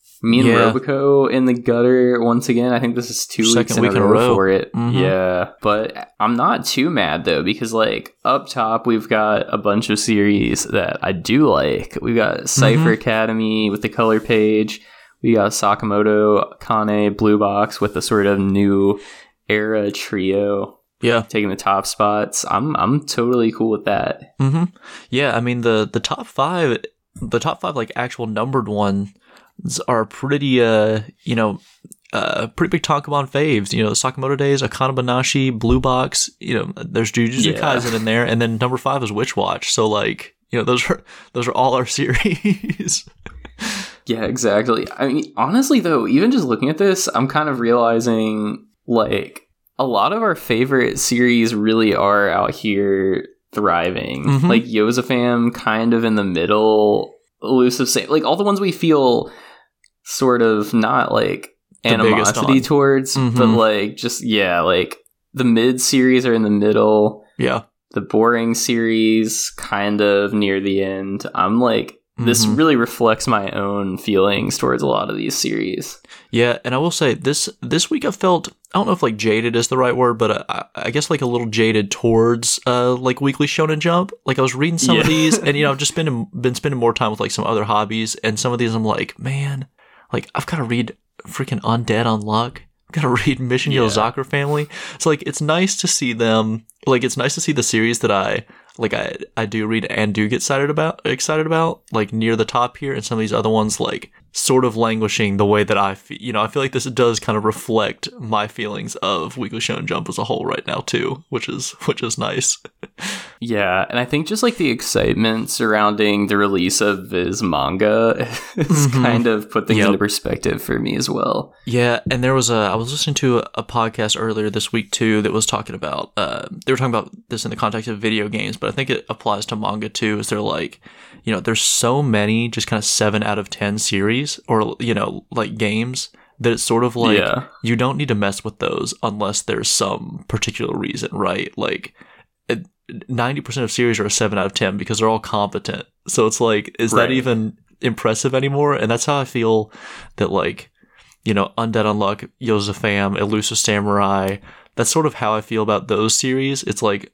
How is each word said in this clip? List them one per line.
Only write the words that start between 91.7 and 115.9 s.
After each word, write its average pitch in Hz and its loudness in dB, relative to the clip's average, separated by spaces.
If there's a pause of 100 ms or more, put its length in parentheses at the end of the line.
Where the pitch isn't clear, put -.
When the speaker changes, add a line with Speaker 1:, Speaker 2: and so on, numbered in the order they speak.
Speaker 2:
Unluck. 110 -2 (280)
I've - -20
gotta 147 0
<laughs> 123 0
read 127 0
Mission 127 -2
Speaker 1:
Yeah. 131 2
Speaker 2:
Yozakura 113 0
Family." 147 -2 (300)
So, 160 0
like, 151 0
it's 147 -8
nice 170 0
to 180 -2
see 123 0
them, 110 0 (220)
like, 127 2
it's 123 -2
nice 135 -2
to - -6
see 156 -2
the 135 0
series 113 0
that 110 0
I, 101 0 (340)
like, 110 -2
I, - -4 (200)
I 110 -2
do 107 -4
read 113 -2
and 107 -2
do 107 0
get 117 -2
excited 139 0
about, 156 0
excited 156 -2
about, 165 0 (100)
like, 107 -2
near 113 2
the 107 2
top 123 -2
here, 139 -6
and 120 -6
some 117 -4
of 110 0
these 107 -2
other 110 0
ones, 107 0
like, - -6 (220)
sort 131 2
of 113 0
languishing 110 0
the 101 4
way 104 4
that 101 2
I 98 0
fe-, - -18
you 117 -8
know, 107 0
I 107 -2
feel 139 -2
like 135 -2
this 127 -2
does 120 2
kind 107 -2
of 104 -6
reflect 110 -2 (120)
my 107 -2
feelings 101 -8
of 90 -4
Weekly 113 -8
Shonen - -4
Jump 82 -4
as - -6
a 104 -2
whole - -4
right - -4
now - -4
too, 131 -4
which 123 -6
is, - -8 (160)
which 135 -2
is 113 -4
nice. - -2
<laughs> - -20 (420)
Speaker 1:
Yeah, 101 0
and 120 -2
I 123 0
think 151 -2
just, 220 -4
like, 240 0
the 151 2
excitement 113 0
surrounding 104 2